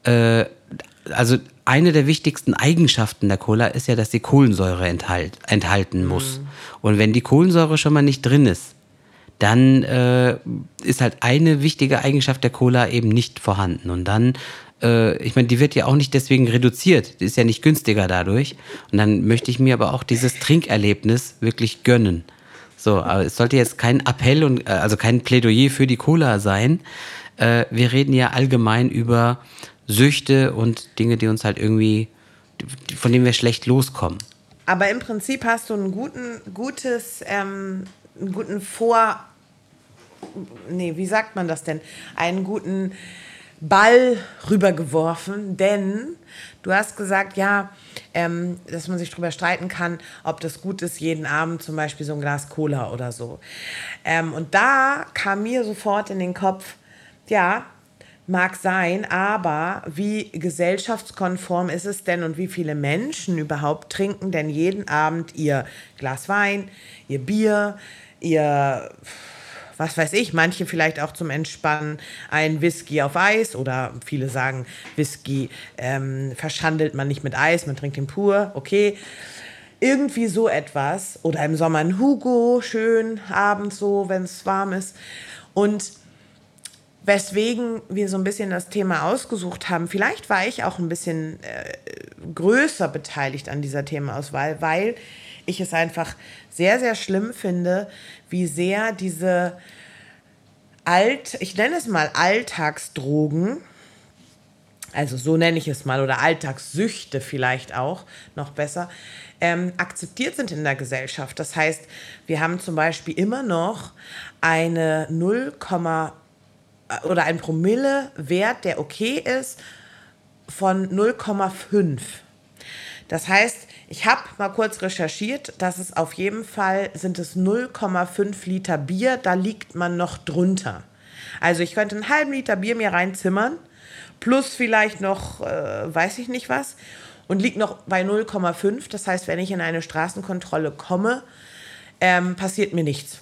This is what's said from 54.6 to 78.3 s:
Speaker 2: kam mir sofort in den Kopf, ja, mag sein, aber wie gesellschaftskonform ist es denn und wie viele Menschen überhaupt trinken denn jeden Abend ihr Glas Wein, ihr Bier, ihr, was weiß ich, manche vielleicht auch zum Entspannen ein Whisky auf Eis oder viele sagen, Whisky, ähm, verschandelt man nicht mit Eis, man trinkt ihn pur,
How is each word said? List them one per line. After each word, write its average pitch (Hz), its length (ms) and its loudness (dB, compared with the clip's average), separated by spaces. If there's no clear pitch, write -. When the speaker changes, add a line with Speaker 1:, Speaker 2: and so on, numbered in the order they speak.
Speaker 2:
kam 202 300 -4
mir 240 220 -2
sofort 208 440 -4
in 190 100 -6
den 180 140 -2
Kopf, 190 420 -4
ja, 202 380 2
mag 185 300 0
sein, 185 480 0
aber 180 840 -2
wie 208 460 -6
gesellschaftskonform 180 1400 -4
ist 170 180 -6
es 202 200 -8
denn 175 180 -2
und 160 140 -6
wie 185 100 -4
viele 165 260 -6
Menschen 170 640 -2
überhaupt 151 540 -4
trinken 196 400 -4
denn 156 180 -2
jeden 185 380 -2
Abend 156 480 -2
ihr 147 300 -2
Glas 135 320 -8
Wein, 202 400 0
ihr 139 100 -4
Bier, 208 580 0
ihr, 143 680 0
was 160 220 -6
weiß 151 160 0
ich, 208 180 0
manche 170 340 2
vielleicht 156 360 -2
auch 156 100 -6
zum 160 200 -8
Entspannen 151 640 -4
ein 156 300 0
Whisky 151 400 -2
auf 143 160 -2
Eis 214 400 0
oder 127 340 -4
viele 135 240 -4
sagen, 127 360 -4
Whisky, 139 540 -4
ähm, 135 600 -6
verschandelt 156 560 -2
man 139 160 -4
nicht 143 160 -4
mit 127 120 -4
Eis, 165 300 2
man 139 80 -4
trinkt 139 220 -8
ihn 139 100 -6
pur, 202 460 0